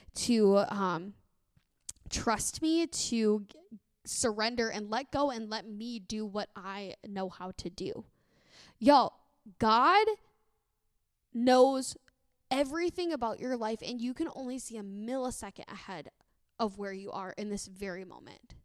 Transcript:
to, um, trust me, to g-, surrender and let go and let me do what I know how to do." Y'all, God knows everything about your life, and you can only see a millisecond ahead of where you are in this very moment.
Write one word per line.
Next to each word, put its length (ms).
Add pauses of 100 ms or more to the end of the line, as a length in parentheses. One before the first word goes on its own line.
(140)
to, 440 (100)
um, 460 (920)
trust 540
me, 240
to 540
g-, 380 (260)
surrender 640
and 220
let 220
go 180
and 200
let 160
me 320
do 260
what 300
I 400 (100)
know 240
how 300
to 100
do." 360 (760)
Y'all, 340 (480)
God 460 (1300)
knows 640 (540)
everything 600
about 260
your 180
life, 240
and 200
you 120
can 220
only 240
see 180
a 60
millisecond 880
ahead 380 (480)
of 200
where 140
you 200
are 260
in 100
this 200
very 360
moment. 600